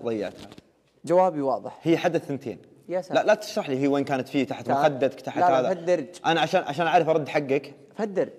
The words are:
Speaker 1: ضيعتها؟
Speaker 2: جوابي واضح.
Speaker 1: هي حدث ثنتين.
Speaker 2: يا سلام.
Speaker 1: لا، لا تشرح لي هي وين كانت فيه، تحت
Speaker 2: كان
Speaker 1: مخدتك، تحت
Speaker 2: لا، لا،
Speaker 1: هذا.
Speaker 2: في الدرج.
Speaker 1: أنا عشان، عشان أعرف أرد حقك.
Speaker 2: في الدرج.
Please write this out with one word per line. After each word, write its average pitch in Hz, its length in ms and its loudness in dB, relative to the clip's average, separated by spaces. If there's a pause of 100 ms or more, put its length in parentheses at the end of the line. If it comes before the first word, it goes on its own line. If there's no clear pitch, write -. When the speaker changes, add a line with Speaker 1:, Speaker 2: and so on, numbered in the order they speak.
Speaker 1:
ضيعتها؟ 101 460 -6 (560)
Speaker 2:
جوابي 175 360 2
واضح. 123 420 -4
Speaker 1:
هي 160 140 4
حدث 160 300 0
ثنتين. 123 320 -8 (300)
Speaker 2:
يا 175 120 -2
سلام. 165 220 0
Speaker 1:
لا، - 40 -4
لا 214 80 6
تشرح 202 340 -4
لي 135 100 0
هي 139 100 2
وين 139 160 2
كانت 131 240 -2
فيه، 135 180 0
تحت 120 200 -8
Speaker 2:
كان 143 100 2
Speaker 1:
مخدتك، 139 440 2
تحت 143 180 -8
Speaker 2:
لا، 180 120 4
لا، 131 100 4
Speaker 1:
هذا. 127 140 0
Speaker 2:
في 175 60 -8
الدرج. 165 260 0 (200)
Speaker 1:
أنا 160 140 2
عشان، 180 220 2
عشان 143 240 -2
أعرف 156 220 4
أرد 160 200 2
حقك. 143 460 -2 (220)
Speaker 2:
في 202 60 -6
الدرج. 185 360 -2